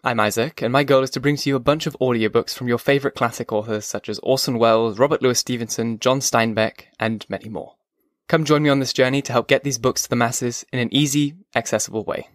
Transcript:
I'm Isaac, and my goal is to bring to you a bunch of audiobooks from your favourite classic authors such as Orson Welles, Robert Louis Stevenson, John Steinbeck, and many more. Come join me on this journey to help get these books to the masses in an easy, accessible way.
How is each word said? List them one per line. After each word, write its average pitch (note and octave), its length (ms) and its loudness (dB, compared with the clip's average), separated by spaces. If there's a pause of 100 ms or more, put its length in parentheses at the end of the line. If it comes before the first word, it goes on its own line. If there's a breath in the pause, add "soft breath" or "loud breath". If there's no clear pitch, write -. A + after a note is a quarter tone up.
I'm A#2+ 140 0
Isaac, G#2 400 0
and A#2 100 0
my C#3+ 140 2
goal C3+ 180 4
is C3 100 -2
to C3 80 -6
bring C#3+ 180 2
to - 100 -2
you C#3 80 2
a B2+ 40 0
bunch D3 260 0
of - 120 -6
audiobooks A#2 560 0
from B2 140 -6
your A#2+ 80 2
favourite C#3 400 0
classic A#2 360 -4
authors G#2+ 340 -4
such - 240 -8
as G#2 120 -8
Orson B2 360 0
Welles, A2+ 400 4
Robert C#3+ 240 2
Louis B2+ 160 2
Stevenson, A#2 600 -4
John C3 220 2
Steinbeck, A2+ 680 0 (120)
and A2+ 300 -2
many G2 180 -8
more. - 280 -12 (520)
Come D#3+ 160 2
join D3 180 4
me D3+ 60 4
on C#3 120 4
this B2+ 120 -4
journey C3+ 300 2
to - 100 -8
help A#2+ 160 0
get C3+ 160 2
these C#3 140 -2
books B2+ 240 0
to - 80 -8
the C3 40 0
masses A#2+ 480 -2 (120)
in B2+ 40 -2
an A#2+ 140 -2
easy, D3 440 0 (180)
accessible A2 500 -2
way. - 300 -8